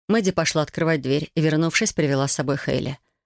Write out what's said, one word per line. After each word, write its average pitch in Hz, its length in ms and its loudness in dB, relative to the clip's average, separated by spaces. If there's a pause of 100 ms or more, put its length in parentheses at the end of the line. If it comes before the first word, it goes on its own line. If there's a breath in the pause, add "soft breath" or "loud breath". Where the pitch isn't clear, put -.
Мэдди 202 240 2
пошла 160 320 0
открывать 160 400 0
дверь 139 320 -2
и, 170 60 -2
вернувшись, 156 520 2
привела 139 360 0
с - 60 2
собой 139 240 -2
Хейли. 135 380 -4 (300)